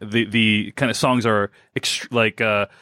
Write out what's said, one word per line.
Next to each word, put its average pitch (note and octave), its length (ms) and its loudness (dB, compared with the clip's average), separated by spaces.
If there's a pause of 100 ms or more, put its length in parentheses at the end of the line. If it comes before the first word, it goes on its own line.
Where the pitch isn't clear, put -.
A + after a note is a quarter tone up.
the, G#2+ 240 -2
the G#2+ 520 0
kind C3+ 140 0
of A2 60 -6
songs B2+ 300 0
are G#2 240 0 (280)
ext-, - 320 -6
like, A2 300 0
uh, G#2 260 0 (160)